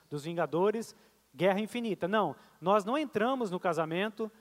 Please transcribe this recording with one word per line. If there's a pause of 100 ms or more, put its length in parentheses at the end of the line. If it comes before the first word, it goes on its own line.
(100)
dos
Vingadores, (400)
Guerra
Infinita.
Não, (240)
nós
não
entramos
no
casamento (100)